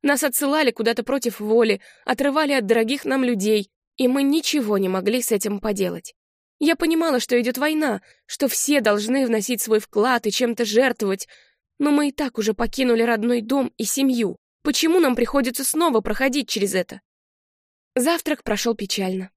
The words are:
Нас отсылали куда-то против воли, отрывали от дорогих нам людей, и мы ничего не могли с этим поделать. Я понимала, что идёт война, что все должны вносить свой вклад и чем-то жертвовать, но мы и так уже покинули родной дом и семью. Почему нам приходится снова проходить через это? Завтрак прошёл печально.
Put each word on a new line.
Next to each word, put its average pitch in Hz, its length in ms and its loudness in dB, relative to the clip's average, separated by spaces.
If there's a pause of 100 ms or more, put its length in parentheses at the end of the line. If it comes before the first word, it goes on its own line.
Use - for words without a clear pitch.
Нас 285 220 0
отсылали 285 480 0
куда-то 233 320 -2
против 254 360 -4
воли, 214 420 2 (220)
отрывали 285 500 0
от 254 120 0
дорогих 226 400 0
нам 262 180 0
людей, 214 460 0 (260)
и 254 120 2
мы 269 160 2
ничего 277 560 0
не 190 100 0
могли 196 320 -2
с - 100 -4
этим 202 280 -2
поделать. 190 560 -6 (420)
Я 320 180 2
понимала, 330 440 0
что 240 200 0
идёт 247 200 -2
война, 302 420 0 (240)
что - 220 -2
все 277 340 0
должны 220 460 2
вносить 220 340 -2
свой 220 180 2
вклад 233 460 0
и 208 60 0
чем-то 233 340 -2
жертвовать, 208 600 0 (500)
но 294 140 2
мы 294 160 2
и 277 40 -2
так 269 280 -6
уже 214 160 0
покинули 233 480 0
родной 233 380 0
дом 247 360 -2
и 233 60 -6
семью. 233 540 0 (260)
Почему 320 360 2
нам 269 160 4
приходится 247 480 0
снова 311 380 0
проходить 254 480 -2
через 196 240 -2
это? - 280 -4 (920)
Завтрак 311 480 -2
прошёл 220 300 -2
печально. 190 640 -4